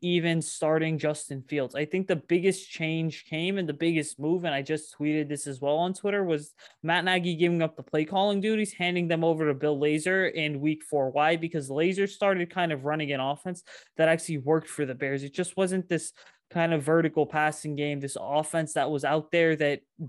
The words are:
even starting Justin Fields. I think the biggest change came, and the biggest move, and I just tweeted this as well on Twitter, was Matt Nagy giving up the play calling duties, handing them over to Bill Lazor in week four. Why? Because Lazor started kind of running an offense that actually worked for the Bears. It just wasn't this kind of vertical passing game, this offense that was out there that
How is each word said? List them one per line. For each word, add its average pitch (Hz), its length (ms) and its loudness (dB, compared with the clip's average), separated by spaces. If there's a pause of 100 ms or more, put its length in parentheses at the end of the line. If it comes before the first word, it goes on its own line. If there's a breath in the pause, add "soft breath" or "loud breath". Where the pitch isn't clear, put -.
even 170 400 2
starting 160 560 0
Justin 151 440 -4
Fields. 135 320 -2
I 147 120 -2
think 185 200 -2
the 185 100 2
biggest 170 540 0
change 160 540 -2
came, 170 320 -2
and 185 100 -2
the 151 60 -4
biggest 156 480 0
move, 170 240 0
and 156 100 0
I 139 60 0
just 151 360 -4
tweeted 151 340 0
this 147 160 -6
as 135 160 -8
well 147 160 2
on 180 160 0
Twitter, 202 280 -2
was 156 300 -2 (300 loud breath)
Matt 170 240 2
Nagy 180 300 2
giving 170 260 4
up 160 120 -2
the 135 80 -14
play 156 220 0
calling 196 380 2
duties, 214 320 0
handing 175 340 0
them 165 160 2
over 160 240 2
to 143 60 2
Bill 147 240 0
Lazor 156 520 2
in 151 300 -2
week 151 240 -2
four. 139 240 0
Why? 151 280 2
Because 160 340 -4
Lazor 180 380 0
started 190 420 0
kind 175 200 0
of 135 140 -4
running 151 280 -2
an 135 80 -2
offense 147 420 -4 (340 loud breath)
that 160 140 6
actually 165 280 0
worked 156 300 2
for - 160 -4
the 131 100 -6
Bears. 139 280 -4
It 139 100 -10
just - 240 -6
wasn't 185 320 0
this 165 240 -2 (360 loud breath)
kind 170 240 2
of 156 80 2
vertical 156 460 2
passing 151 480 -2
game, 147 240 -2
this 139 220 -8
offense 151 540 -2
that 143 140 0
was 151 160 -2
out 151 280 0
there 165 240 4
that 147 240 0 (280)